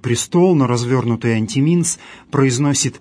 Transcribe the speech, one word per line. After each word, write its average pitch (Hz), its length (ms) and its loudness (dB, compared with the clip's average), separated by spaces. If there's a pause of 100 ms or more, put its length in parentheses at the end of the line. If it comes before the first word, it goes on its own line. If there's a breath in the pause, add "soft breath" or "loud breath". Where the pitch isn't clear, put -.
престол, 175 540 0
на 135 120 2
развёрнутый 120 680 0
антиминс, 135 640 0 (320 loud breath)
произносит 135 720 0